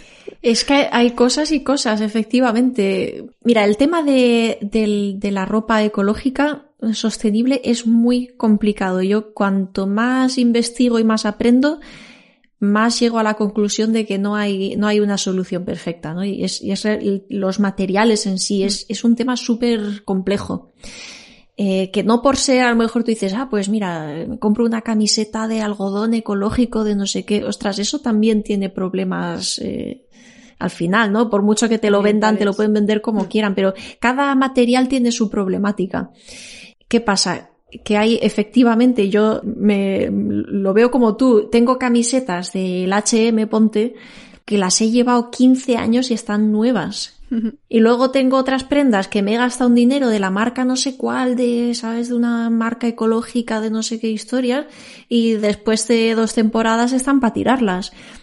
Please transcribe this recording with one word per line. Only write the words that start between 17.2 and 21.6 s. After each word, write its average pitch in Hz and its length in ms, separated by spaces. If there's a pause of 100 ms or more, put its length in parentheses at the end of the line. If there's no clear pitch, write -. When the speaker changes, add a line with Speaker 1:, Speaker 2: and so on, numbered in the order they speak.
Speaker 1:
los 190 320
materiales 202 640
en 190 120
sí, 196 260
es, 196 260
Speaker 2:
Mm. - 20
Speaker 1:
es 202 140
un 233 100
tema 254 220
súper 226 680
complejo. 190 680 (840)
Eh, 190 360